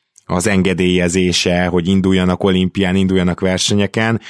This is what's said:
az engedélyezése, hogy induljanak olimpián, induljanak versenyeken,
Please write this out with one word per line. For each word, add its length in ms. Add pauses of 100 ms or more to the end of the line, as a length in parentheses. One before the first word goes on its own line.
(260)
az 220
engedélyezése, 1160
hogy 220
induljanak 560
olimpián, 520
induljanak 440
versenyeken, 920